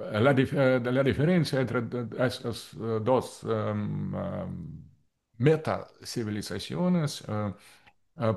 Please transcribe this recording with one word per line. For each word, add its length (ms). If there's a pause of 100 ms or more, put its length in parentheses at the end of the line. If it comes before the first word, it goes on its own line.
(200)
la 140
dif-, 200
eh, 260 (120)
la 120
diferencia 560
entre 220
d-, 260 (180)
estas, 480
eh, 280
dos, 420
em, 720
em, 680 (540)
metacivilizaciones, 1900
eh, 260 (640)
eh, 180